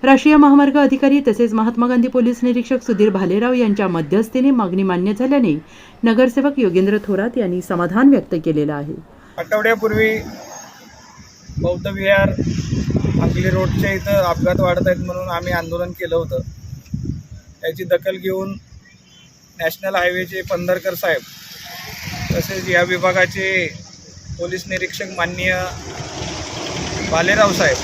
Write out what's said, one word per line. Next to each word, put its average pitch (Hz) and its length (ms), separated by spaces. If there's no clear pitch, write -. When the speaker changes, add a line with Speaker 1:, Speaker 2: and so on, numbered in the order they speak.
Speaker 1:
राष्ट्रीय 269 340
महामार्ग 285 400
अधिकारी 277 520
तसेच 220 240
महात्मा 226 340
गांधी 247 220
पोलीस 247 340
निरीक्षक 247 400
सुधीर 208 280
भालेराव 196 420
यांच्या 214 360
मध्यस्थीने 208 640
मागणी 196 320
मान्य 185 320
झाल्याने 247 400
नगरसेवक 254 560
योगेंद्र 196 480
थोरात 208 320
यांनी 180 220
समाधान 180 480
व्यक्त 262 260
केलेलं 151 280
आहे. 147 220
Speaker 2:
आठवड्यापूर्वी 220 760
बौद्ध 180 260
विहार, 196 440
अंकली 185 280
रोडच्या 185 420
इथं 196 300
अपघात 175 380
वाढत 180 280
आहेत 180 180
म्हणून 180 220
आम्ही 175 240
आंदोलन 170 380
केलं 170 260
होतं. 170 220
याची 165 200
दखल 180 320
घेऊन 190 340
नॅशनल 170 360
हायवेचे 180 480
पंधरकर 180 520
साहेब 165 260
तसेच 180 380
या 180 140
विभागाचे 185 840
पोलीस 180 300
निरीक्षक 185 360
माननीय 175 380
भालेराव 196 420
साहेब 170 320